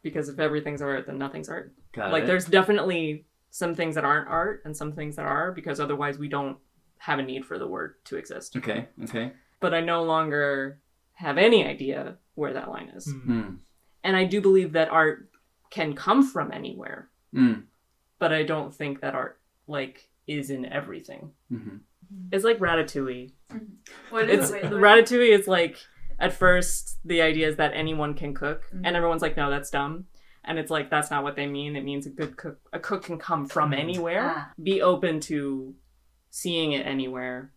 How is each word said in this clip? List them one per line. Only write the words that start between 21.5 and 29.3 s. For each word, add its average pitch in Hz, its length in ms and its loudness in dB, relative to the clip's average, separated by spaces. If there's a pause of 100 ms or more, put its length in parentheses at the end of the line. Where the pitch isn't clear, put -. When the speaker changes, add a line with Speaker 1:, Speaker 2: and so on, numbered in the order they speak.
Speaker 2:
Mm-hmm. 110 260 -8 (540)
Speaker 1:
It's 196 120 0
like 226 160 2
Ratatouille. 139 720 -2 (200)
Speaker 4:
Mm-hmm. 220 140 -12 (480)
What 220 160 2
is - 220 4
Speaker 1:
It's, - 140 -4
Speaker 4:
it? 208 60 -2
Speaker 1:
Ratatouille 226 680 8
is 196 80 -2
like, 170 300 2 (420)
at 180 140 2
first, - 720 4
the 165 160 2
idea 160 260 4
is 156 100 0
that 151 160 2
anyone 156 400 -2
can 143 200 -4
cook, 143 340 -4
Speaker 4:
Mm-hmm. 185 180 -6
Speaker 1:
and 175 100 0
everyone's 170 260 2
like, 156 140 0